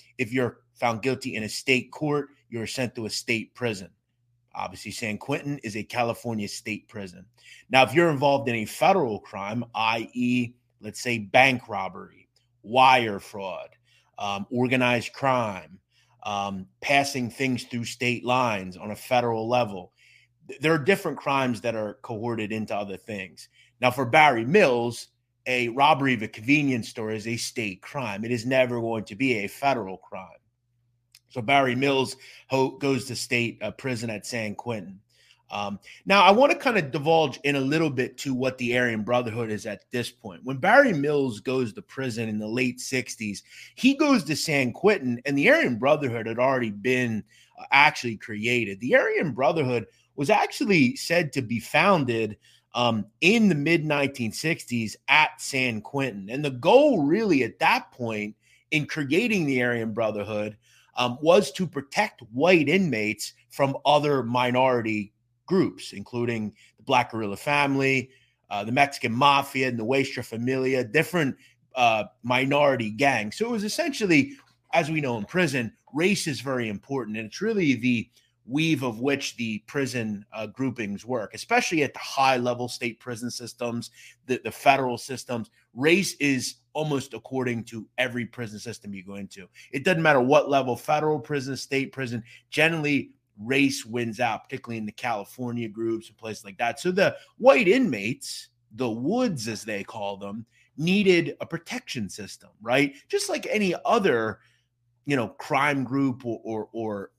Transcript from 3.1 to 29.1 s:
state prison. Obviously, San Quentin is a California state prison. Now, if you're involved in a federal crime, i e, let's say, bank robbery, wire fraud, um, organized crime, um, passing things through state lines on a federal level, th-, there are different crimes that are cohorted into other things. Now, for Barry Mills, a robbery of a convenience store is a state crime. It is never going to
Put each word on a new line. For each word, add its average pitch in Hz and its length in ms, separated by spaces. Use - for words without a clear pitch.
state - 440
prison. 104 340
Obviously, 95 360
San 107 260
Quentin 143 480
is 110 140
a 104 40
California 117 640
state - 400
prison. 92 380
Now, 131 140
if 123 100
you're 170 160
involved 139 400
in 117 60
a 107 100
federal 151 520
crime, 104 460
i 113 380
e, 123 400
let's 104 180
say, 120 160
bank 120 540
robbery, 95 580
wire 120 560
fraud, 92 520
um, 101 320
organized 123 640
crime, 104 640
um, 98 420
passing 139 480
things 127 340
through 117 200
state 120 420
lines 110 500
on 101 140
a 101 60
federal 117 520
level, 104 460
th-, - 140
there 156 140
are 160 40
different 170 380
crimes 131 460
that 113 120
are 107 280
cohorted 110 500
into 110 240
other 98 220
things. 95 500
Now, 123 100
for 131 140
Barry 127 400
Mills, 123 640
a 123 240
robbery 139 420
of 110 100
a 107 60
convenience 131 600
store 107 200
is 110 160
a 117 120
state 104 420
crime. 110 420
It 117 100
is 117 120
never 123 380
going 113 220
to 101 120